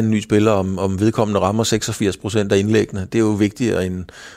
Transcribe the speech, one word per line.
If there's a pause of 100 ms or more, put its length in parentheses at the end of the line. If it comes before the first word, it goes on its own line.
have
en
ny
spiller,
om,
om
vedkommende
rammer
seksogfirs
procent
af
indlæggene.
Det
er
jo
vigtigere,
end (340)